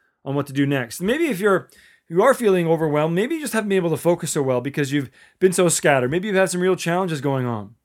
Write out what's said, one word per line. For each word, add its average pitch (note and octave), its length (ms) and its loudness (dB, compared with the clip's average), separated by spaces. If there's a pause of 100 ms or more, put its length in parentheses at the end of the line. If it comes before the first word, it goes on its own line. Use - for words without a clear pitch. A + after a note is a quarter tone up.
(240)
on C#3 120 -6
what C#3+ 120 -4
to C3+ 60 -14
do C#3+ 120 0
next. C3+ 360 -4
Maybe C4+ 240 -2
if A3+ 140 -4
you're, F#3 300 0 (380)
you E3+ 140 0
are B3+ 120 6
feeling F#3 340 2
overwhelmed, D#3 480 0
maybe B3 200 -2
you D#4+ 60 -6
just C4 120 -6
haven't G#3+ 160 -2
been G3 80 0
able E3+ 120 0
to D#3 80 0
focus E3+ 340 -2
so D3+ 120 -2
well B2+ 180 0
because C#3 320 -4
you've C#3 160 -2 (300)
been F#3 120 4
so F3+ 160 2
scattered. C3+ 440 2
Maybe F#3 160 -2
you've F#3+ 100 0
had F#3+ 140 2
some F3+ 100 -4
real F#3 140 2
challenges E3+ 440 -2
going C3 280 -2
on. A2 380 -8